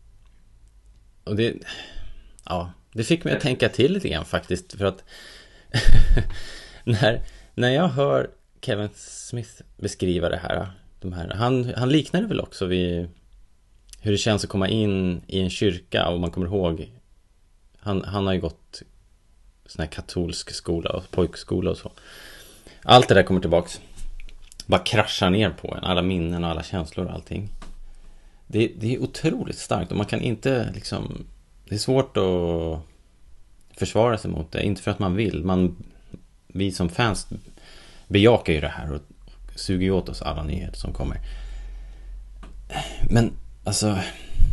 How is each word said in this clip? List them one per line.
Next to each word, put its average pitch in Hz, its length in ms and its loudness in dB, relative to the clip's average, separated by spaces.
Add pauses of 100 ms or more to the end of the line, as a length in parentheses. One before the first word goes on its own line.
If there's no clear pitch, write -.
(1200)
Och 104 120 -4
det... 113 180 0 (880)
Ja, - 260 -6 (220)
det 113 120 -4
fick 170 200 0
mig 151 100 0
att - 60 -2
tänka 127 280 0
till 135 240 4
lite 196 160 -2
grann 82 160 -4
faktiskt, - 480 -6
för 98 120 -6
att 95 200 -2 (1000)
<laughs> - 800 2
när, 120 380 2 (320)
när 123 160 2
jag 160 180 4
hör 139 420 0 (300)
Kevin 104 340 -2
Smith - 560 -12 (260)
beskriva 87 520 -2
det 85 80 -2
här, 87 300 -4 (340)
de 92 120 -8
här, 87 160 -8
han, 123 480 -2
han 123 120 0
liknar 147 320 2
det 226 60 -2
väl - 140 -2
också - 260 -6
vid 87 420 0 (920)
hur 107 120 -2
det 101 60 2
känns 104 260 2
att - 60 -10
komma 95 180 0
in 95 580 0
i 95 140 -2
en 92 100 0
kyrka 87 580 0
och 87 120 -2
man 85 100 -2
kommer 90 160 -4
ihåg, 90 460 -2 (840)
han, 98 260 -4
han 98 220 -4
har 95 80 0
ju 90 60 0
gått - 420 -10 (840)
sån - 160 -10
här 78 80 -6
katolsk - 640 -8
skola 85 360 -4
och - 200 -6
pojkskola 90 600 -2
och 87 80 -4
så. - 140 -14 (920)
Allt 123 260 8
det - 60 6
där 95 80 8
kommer 92 180 2
tillbaks. 85 400 0 (840)
Bara 92 140 4
kraschar - 500 2
ner 101 200 4
på - 240 -10
en. - 100 -10
Alla 90 180 0
minnen 87 420 -2
och 85 60 -2
alla 80 120 -6
känslor 87 440 -6
och 87 60 -8
allting. 87 360 -8 (1000)
Det, 110 300 0
det 113 180 -2
är - 80 -4
otroligt - 560 -4
starkt 95 320 -4
och - 60 -4
man 101 100 0
kan 110 140 -4
inte 120 540 -2
liksom, - 520 -8 (420)
det 101 60 -6
är 101 40 -4
svårt 135 380 0
att 85 640 0 (960)
försvara 107 400 2
sig 90 120 -6
mot 80 220 -6
det. - 100 -2
Inte 98 200 -2
för - 80 -2
att 98 80 -4
man 92 180 0
vill. 87 280 -2
Man, 92 320 2 (720)
vi 95 260 -4
som 90 160 -2
fans 113 400 -2 (800)
bejakar 101 440 6
ju 76 80 2
det 76 80 -4
här - 240 -8
och 73 80 -8 (540)
suger 92 300 -2
ju 92 60 2
åt 92 180 0
oss - 140 -10
alla 76 200 -4
nyheter 117 360 -6
som - 140 -8
kommer. - 240 -6 (1900)
Men 117 220 4 (320)
alltså, 104 340 0 (540)